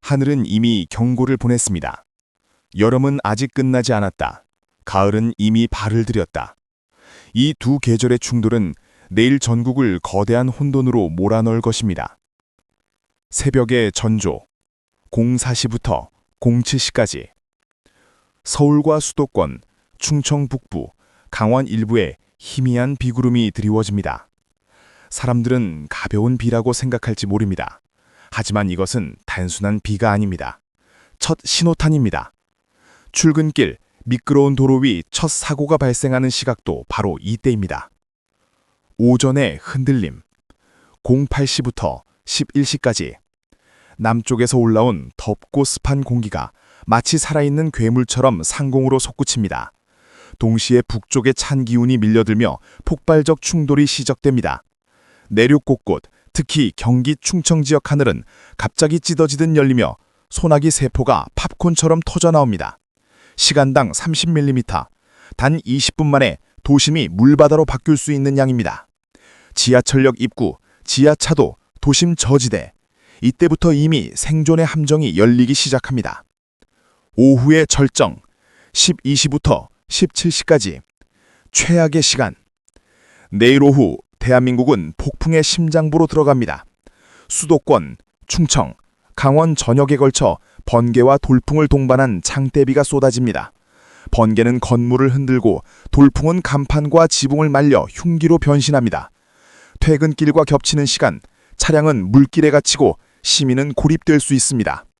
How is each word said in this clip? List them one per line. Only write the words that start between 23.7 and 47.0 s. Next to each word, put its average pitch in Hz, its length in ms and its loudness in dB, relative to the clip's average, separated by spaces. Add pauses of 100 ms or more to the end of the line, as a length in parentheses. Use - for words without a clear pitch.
사람들은 117 840 -4
가벼운 113 480 -4
비라고 117 340 -2
생각할지 120 540 -6
모릅니다. 98 540 -4 (500)
하지만 104 400 -4
이것은 90 440 -6 (120)
단순한 101 560 -6
비가 104 280 -2
아닙니다. 95 480 -6 (600)
첫 - 240 -4
신호탄입니다. 156 920 -2 (800)
출근길, 151 640 0 (280)
미끄러운 139 500 0
도로 135 220 2
위 117 340 0
첫 - 180 -4
사고가 147 480 -4
발생하는 131 540 -2
시각도 95 580 -8
바로 101 320 -6
이때입니다. 107 680 -4 (1080)
오전의 123 640 2
흔들림, 127 600 -4 (800)
공팔 139 420 0
시부터 117 580 -6 (220)
십일 - 400 -4
시까지. 107 500 -4 (840)
남쪽에서 117 600 0
올라온 110 580 0
덥고 - 480 -4
습한 139 400 -4
공기가 104 480 -6 (360)
마치 120 320 0